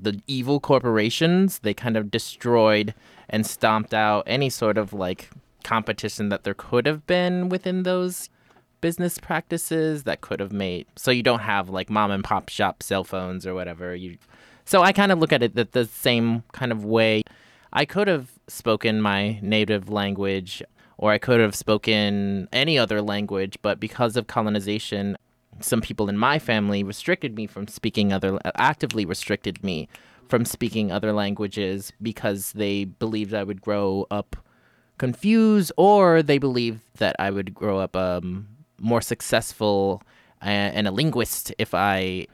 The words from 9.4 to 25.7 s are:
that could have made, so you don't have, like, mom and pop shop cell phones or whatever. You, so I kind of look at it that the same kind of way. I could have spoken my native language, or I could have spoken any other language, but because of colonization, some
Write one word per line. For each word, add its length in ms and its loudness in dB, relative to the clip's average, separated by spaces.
that 160 -4
could 200 -6
have 120 -6
made, 340 -4
so 140 -2
you 120 2
don't 180 4
have, 280 -2
like, 220 -6
mom 200 2
and 140 -2
pop 240 -2
shop 340 -2
cell 220 -2
phones 420 -8
or 80 -4
whatever. 400 -8
You, 220 -12
so 180 6
I 100 6
kind 200 4
of 60 4
look 140 2
at 100 4
it 140 0
that 160 -2
the 140 2
same 560 0
kind 200 -4
of 120 -6
way. 380 4
I 120 2
could 240 0
have 220 -2
spoken 560 0
my 400 0
native 480 0
language, 720 -2
or 160 2
I 60 4
could 220 4
have 140 4
spoken 960 0
any 260 2
other 240 2
language, 600 -4
but 160 0
because 380 -2
of 100 0
colonization, 880 -2
some 200 0